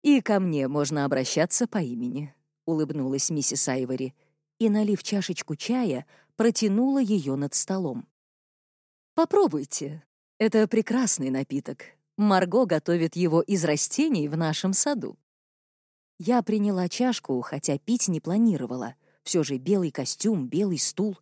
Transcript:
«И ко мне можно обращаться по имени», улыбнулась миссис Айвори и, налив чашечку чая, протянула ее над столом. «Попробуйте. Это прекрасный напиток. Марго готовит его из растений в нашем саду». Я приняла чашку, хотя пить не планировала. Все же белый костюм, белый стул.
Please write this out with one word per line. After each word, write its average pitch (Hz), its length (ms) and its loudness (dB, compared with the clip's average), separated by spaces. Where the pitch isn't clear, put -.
«И 285 140 6
ко 202 180 0
мне 151 300 0
можно 143 360 0
обращаться 143 640 0
по - 120 -4
имени», 127 540 -6
улыбнулась 147 640 -2
миссис - 400 -2
Айвори 131 460 -4
и, 226 80 2
налив 208 340 0
чашечку 180 540 -6
чая, 220 500 -2
протянула 233 640 2
ее 175 360 0
над 143 180 -4
столом. 165 520 -4
«Попробуйте. 156 920 0
Это 220 300 4
прекрасный 226 640 0
напиток. 135 560 -6
Марго 196 500 4
готовит 165 500 0
его 170 260 4
из 185 220 0
растений 156 640 0
в 151 80 -4
нашем 165 360 -2
саду». - 460 -2
Я 226 240 2
приняла 202 460 0
чашку, 233 520 -2
хотя 139 380 -4
пить 240 300 -2
не 160 120 0
планировала. 135 720 0
Все 175 200 0
же 139 160 -2
белый 175 320 0
костюм, 151 580 -2
белый 180 300 0
стул. 202 440 -2